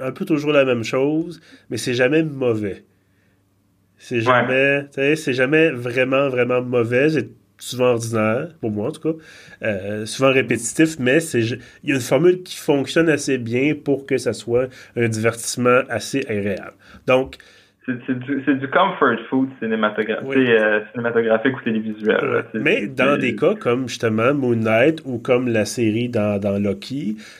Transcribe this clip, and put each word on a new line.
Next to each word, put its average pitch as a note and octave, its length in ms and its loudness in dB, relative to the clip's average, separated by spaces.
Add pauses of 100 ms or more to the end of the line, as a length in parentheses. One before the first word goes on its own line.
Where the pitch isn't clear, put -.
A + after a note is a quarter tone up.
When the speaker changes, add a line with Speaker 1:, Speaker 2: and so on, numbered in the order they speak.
Speaker 1:
un C3 100 -6
peu D#3+ 140 -8
toujours D3+ 280 0
la C#3 120 6
même B2 200 2
chose, D#3 560 -2 (300)
mais B2+ 60 -6
c'est B2 180 -2
jamais C#3 300 4
mauvais. A#2+ 580 -2 (1160)
C'est - 180 -6
Speaker 2:
Ouais. A2+ 60 0
Speaker 1:
jamais, C3 640 2
tu - 100 -20
sais, C#3 220 0
c'est D3 160 -4
jamais D3 380 4
vraiment, C3 580 0
vraiment B2 340 0
mauvais. B2 460 2
C'est D3 200 0 (300)
souvent B2 340 0
ordinaire, A2+ 560 0 (120)
pour A#2 100 -4
moi G#2 180 -4
en D#3 40 -6
tout - 80 -12
cas, D#3+ 180 -2 (440)
euh, G#2 440 -4
souvent C3+ 240 2
répétitif, C3 680 0
mais B2+ 200 4
c'est C3+ 200 -2
ju-, A#2+ 180 -2 (240)
il C3+ 80 -12
y - 20 2
a C#3 40 0
une C3 60 -2
formule F3 400 2
qui - 140 -14
fonctionne D3 520 0
assez C#3+ 300 0
bien B2 360 0
pour C#3 320 -2
que C3 120 0
ça B2 160 -2
soit B2 320 -2 (300)
un A#2 120 2
divertissement A#2 800 2
assez B2 400 -4
agréable. G2+ 460 -4 (320)
Donc C3 300 0 (500)
Speaker 2:
C'est, B2+ 80 -4 (120)
c'est B2+ 120 -4
du, C3 260 -6
c'est C3+ 140 2
du C3 100 -6
comfort F3 480 2 (140)
food C3 180 0 (120)
cinématogra-, A2 640 -2
Speaker 1:
Oui. C3+ 120 -2
Speaker 2:
tu C3 100 4
sais, A#2+ 60 4 (100)
euh, G#2+ 180 2 (120)
cinématographique A#2 640 0
ou - 60 -12
télévisuel, A2 600 -2
là. - 140 -2
Speaker 1:
Ouais. A2 160 -2
Speaker 2:
C'est, A2+ 60 -6
Speaker 1:
Mais F3+ 240 0
Speaker 2:
c'est, C3 120 -8
Speaker 1:
dans C3 200 2
Speaker 2:
c'est C#3 40 -2
Speaker 1:
des B2+ 160 -2
cas D#3 200 2
comme B2+ 340 -2
justement A2+ 460 0
Moon B2 220 0
Knight A2+ 500 2
ou B2 120 -6
comme B2+ 300 0
la G#2+ 160 2
série A#2 460 -2
dans, G#2 280 0
dans G2+ 240 -2
Loki, C3+ 540 -4 (240)